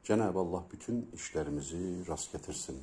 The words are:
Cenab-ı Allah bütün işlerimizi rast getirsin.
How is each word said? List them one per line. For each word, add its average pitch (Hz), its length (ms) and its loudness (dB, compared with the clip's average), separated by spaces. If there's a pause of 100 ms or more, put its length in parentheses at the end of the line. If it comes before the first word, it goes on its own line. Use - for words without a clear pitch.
Cenab-ı 104 360 6
Allah 87 320 2
bütün - 420 -2
işlerimizi 87 920 -2
rast - 240 -4
getirsin. - 520 -6